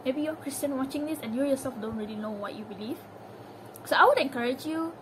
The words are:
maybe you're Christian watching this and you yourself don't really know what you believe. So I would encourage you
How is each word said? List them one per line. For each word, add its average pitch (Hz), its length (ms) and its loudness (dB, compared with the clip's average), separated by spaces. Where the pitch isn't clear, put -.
maybe 262 180 2
you're 311 140 0
Christian 285 420 -2
watching 269 280 -2
this 311 160 -2
and 220 140 -4
you 269 100 2
yourself 269 340 0
don't 220 160 -4
really 214 200 -4
know 214 160 -4
what 202 240 -6
you 214 100 -8
believe. 214 320 -6
So - 100 2
I 349 100 10
would 539 120 10
encourage 262 480 0
you 320 260 -2